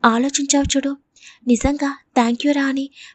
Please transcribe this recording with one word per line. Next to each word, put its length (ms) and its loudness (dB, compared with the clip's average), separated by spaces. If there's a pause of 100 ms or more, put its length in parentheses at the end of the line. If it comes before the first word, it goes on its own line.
ఆలోచించావు 600 0
చూడు. 320 -2 (500)
నిజంగా 520 0 (200)
thank 260 0
you 120 2
రా" 80 0
అని 260 -4 (240)